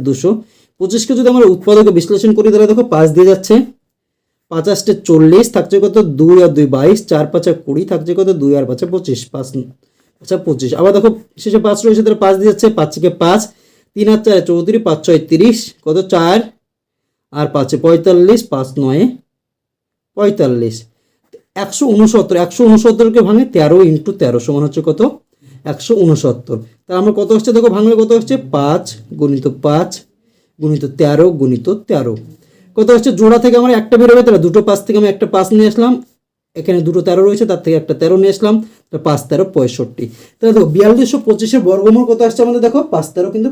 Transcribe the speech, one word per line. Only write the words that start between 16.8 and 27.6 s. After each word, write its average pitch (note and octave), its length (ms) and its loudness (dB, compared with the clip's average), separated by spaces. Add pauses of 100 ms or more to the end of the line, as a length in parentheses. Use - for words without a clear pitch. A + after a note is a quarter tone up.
আর D3 160 -4
পাঁচে C#3 300 -4
পঁয়তাল্লিশ, F3 720 2
পাঁচ C3+ 200 -6 (100)
নয়ে C#3+ 300 -2 (1040)
পঁয়তাল্লিশ। C3 720 -4 (720)
একশো G3+ 320 -6
ঊনসত্তর, G#3+ 500 2
একশো F3 280 -2
ঊনসত্তরকে A3+ 560 4
ভাঙে G#3+ 240 2
তেরো E3 380 2
into D#3 300 0
তেরো A#2+ 280 -2
সমান C#3+ 220 -4
হচ্ছে D3+ 220 -6
কত? D#3 180 -2 (600)
একশো - 300 -4
ঊনসত্তর। D3 600 -2
তাহলে F3+ 420 -10
আমরা G#3 140 0
কত G3+ 200 -2
হচ্ছে A3 200 0
দেখো, A#3 160 4